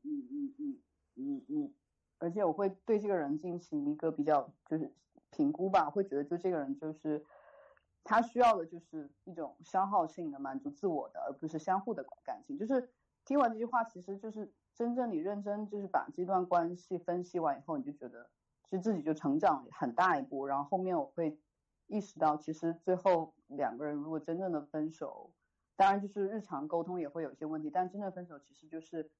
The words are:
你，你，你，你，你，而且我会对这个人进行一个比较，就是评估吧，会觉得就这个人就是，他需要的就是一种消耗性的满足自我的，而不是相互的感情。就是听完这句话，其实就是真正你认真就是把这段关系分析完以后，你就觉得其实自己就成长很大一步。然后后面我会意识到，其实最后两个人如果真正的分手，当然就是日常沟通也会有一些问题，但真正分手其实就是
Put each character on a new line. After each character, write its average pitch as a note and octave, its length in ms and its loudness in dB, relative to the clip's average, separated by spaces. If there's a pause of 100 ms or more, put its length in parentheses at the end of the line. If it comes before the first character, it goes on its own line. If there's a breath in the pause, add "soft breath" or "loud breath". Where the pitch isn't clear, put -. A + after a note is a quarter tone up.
你， D4 80 -6 (180)
你， C#4 280 -4
你， C#4+ 240 -6 (340)
你， C#3 320 -4
你， D3 280 -2 (440)
而 E3+ 120 -2
且 G3+ 140 2
我 D#3+ 80 4
会 G3 160 2 (160)
对 G#3+ 140 4
这 G#3 80 -4
个 G3 80 4
人 D3+ 240 2
进 F3 200 -4
行 D3 320 0
一 D3+ 40 0
个 D#3+ 160 0
比 D3+ 120 0
较， D3 300 4 (120)
就 D#3 120 0
是 D#3 160 -6 (380)
评 D3 200 4
估 F#3 180 0
吧， F3 200 4
会 G3 140 0
觉 G3 120 -4
得 C#3+ 80 0
就 E3 140 -2
这 F#3 140 -2
个 E3 80 0
人 C#3 180 -2
就 D#3 160 -6
是， D3+ 320 -4 (800 loud breath)
他 A3+ 160 4
需 A#3+ 180 0
要 A#3 160 10
的 E3+ 100 -2
就 E3+ 140 -12
是 D#3 320 -12 (140)
一 F#3 80 -12
种 D#3+ 320 -8
消 F#3+ 200 2
耗 F#3+ 220 4
性 D#3+ 240 -6
的 C#3 80 -6
满 C3+ 180 -4
足 C#3 120 -8
自 E3 180 -2
我 D#3 220 0
的， - 100 -12
而 - 140 -4
不 - 120 -8
是 D#3+ 140 -6
相 F#3+ 220 2
互 A3 120 -4
的 C#3+ 120 -8 (180)
感 - 220 -8
情。 - 120 -6
就 G#3+ 80 -4
是 B3 240 2 (360)
听 C4+ 120 2
完 B3 140 6
这 A3 60 -6
句 A3+ 80 -2
话， A#3+ 180 2
其 F3 180 -12
实 G3 160 -8
就 A3 140 -10
是 G#3+ 220 -10 (200)
真 A#3+ 220 -2
正 A#3+ 160 0
你 E3+ 60 0
认 G3+ 260 -4
真 G#3 240 -4
就 G3+ 140 -6
是 G3 60 -6
把 - 260 0
这 F3+ 120 -4
段 F3+ 200 2
关 F3 320 2
系 F#3 200 -6
分 F3 280 -2
析 F3 120 -6
完 D3 220 0
以 - 60 -16
后， D#3 120 -2
你 C3 60 -4
就 C#3+ 80 -8
觉 B2+ 160 -12
得 A#2 220 -18 (340)
其 - 140 -4
实 F3+ 40 -4
自 G#3+ 120 2
己 D#3+ 100 -2
就 D#3 100 0
成 D3 240 2
长 D#3 340 4
很 B2 220 -4
大 F3 240 6
一 C#3 40 -2
步。 C3+ 240 -4
然 C#3 120 0
后 C#3+ 60 0
后 F#3 140 -2
面 F#3 200 0
我 D3 80 0
会 D#3 320 -2 (500)
意 G#3 120 -2
识 G3 180 -8
到， D3+ 200 4
其 D#3 160 -6
实 E3 280 -2
最 F#3 140 2
后 F3 380 2 (140)
两 B2+ 300 -4
个 D3 80 -6
人 D3 100 -2
如 D3 140 -6
果 D#3+ 100 -4
真 E3 180 -4
正 F#3 160 -2
的 D3 80 -2
分 D#3 280 -4
手， - 420 -12 (440)
当 G3 160 8
然 G3+ 100 0
就 G3+ 60 -6
是 G3 200 -4
日 G#3+ 140 -6
常 D3+ 260 -6
沟 E3 160 -2
通 F3 160 -6
也 D3+ 100 -4
会 E3 140 -6
有 C3 100 -6
一 - 20 -20
些 D#3+ 100 -8
问 D#3 160 -6
题， D3+ 80 -6
但 F#3 200 -2
真 G3 100 -10
正 G3+ 120 -6
分 F3+ 140 -10
手 D#3 140 -16
其 - 140 -20
实 - 140 -20
就 D#3+ 120 -10
是 D#3+ 300 -10 (100)